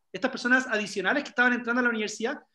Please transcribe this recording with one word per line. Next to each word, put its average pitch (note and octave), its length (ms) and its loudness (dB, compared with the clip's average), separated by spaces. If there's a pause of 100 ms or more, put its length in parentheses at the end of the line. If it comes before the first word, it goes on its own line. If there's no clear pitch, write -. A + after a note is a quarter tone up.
(120)
estas - 180 -2
personas B3+ 360 2
adicionales G#3+ 560 0
que - 80 -10
estaban B3 220 4
entrando A#3+ 280 0
a B3 40 0
la A#3+ 40 4
universidad, A3 520 -4 (140)